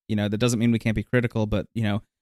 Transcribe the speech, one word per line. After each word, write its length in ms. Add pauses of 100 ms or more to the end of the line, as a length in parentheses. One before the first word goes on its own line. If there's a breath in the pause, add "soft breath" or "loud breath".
You 80
know, 140
that 80
doesn't 220
mean 120
we 80
can't 160
be 80
critical, 420
but, 280
you 100
know, 180 (200)